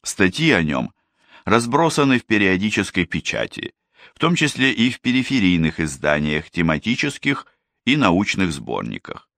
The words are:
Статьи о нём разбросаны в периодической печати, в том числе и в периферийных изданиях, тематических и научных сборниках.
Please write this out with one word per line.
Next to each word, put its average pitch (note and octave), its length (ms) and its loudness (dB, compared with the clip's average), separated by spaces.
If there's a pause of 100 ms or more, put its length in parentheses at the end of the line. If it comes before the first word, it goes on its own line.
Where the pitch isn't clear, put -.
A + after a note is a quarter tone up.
Статьи G#2 480 0
о F#2+ 120 4
нём C2+ 320 -4 (500)
разбросаны B2+ 720 2
в A2+ 60 -4
периодической G2 800 0
печати, - 720 -6 (400)
в - 40 -20
том E3+ 160 2
числе C#3 380 0
и - 180 2
в - 120 -10
периферийных G2+ 760 2
изданиях, D2+ 720 -2
тематических A2+ 960 -2 (380)
и C#3 140 2
научных F#2+ 520 2
сборниках. A1 880 -10